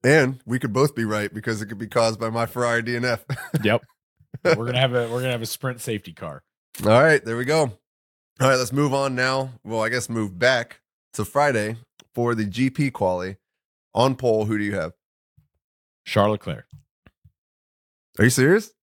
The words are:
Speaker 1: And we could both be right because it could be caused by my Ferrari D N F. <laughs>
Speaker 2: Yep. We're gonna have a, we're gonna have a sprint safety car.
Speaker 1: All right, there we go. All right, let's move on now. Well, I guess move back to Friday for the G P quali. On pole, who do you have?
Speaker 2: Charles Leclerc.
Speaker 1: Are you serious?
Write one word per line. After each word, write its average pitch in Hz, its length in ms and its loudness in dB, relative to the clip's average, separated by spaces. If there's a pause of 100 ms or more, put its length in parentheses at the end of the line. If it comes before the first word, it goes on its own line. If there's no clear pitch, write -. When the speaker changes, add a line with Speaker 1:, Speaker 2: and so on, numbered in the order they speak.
Speaker 1:
And 131 420 4
we 123 140 -4
could 113 120 -4
both 143 240 2
be 113 80 -2
right 104 280 -2
because 107 300 -6
it 104 40 -8
could 104 120 -12
be 110 100 -10
caused 113 320 2
by 113 100 -4
my 117 160 -2
Ferrari 117 360 -2
D 120 140 -4
N 120 80 -4
F. 120 200 -2 (200)
<laughs> 127 180 -4
Speaker 2:
Yep. 107 220 2 (600)
We're 165 100 4 (120)
gonna 123 140 -2
have 127 140 2
a, 120 140 0
we're 120 120 -4
gonna 127 120 -2
have 117 100 -4
a 110 40 -6
sprint 120 340 -8
safety 101 320 -8
car. 76 300 -14 (400)
Speaker 1:
All 101 80 0
right, 147 340 6
there 113 120 -4
we 123 80 -4
go. 143 280 0 (680)
All 131 80 4
right, 131 80 4
let's 123 160 -2
move 139 220 2
on 139 200 -2
now. 131 360 -2 (140)
Well, 110 180 -2
I 113 80 0
guess 120 180 -4
move 107 300 -4
back 120 420 0 (320)
to 104 140 -6
Friday 113 500 0 (380)
for 120 220 0
the 110 100 -2
G 123 240 -2
P 139 220 -2
quali. 92 440 -4 (560)
On 131 220 2
pole, 110 320 0
who 110 100 -2
do 104 80 -2
you 101 120 -4
have? 82 160 -4 (1120)
Speaker 2:
Charles 104 280 2
Leclerc. - 300 -10 (1500)
Speaker 1:
Are 107 60 6
you 127 60 6
serious? 160 420 2 (100)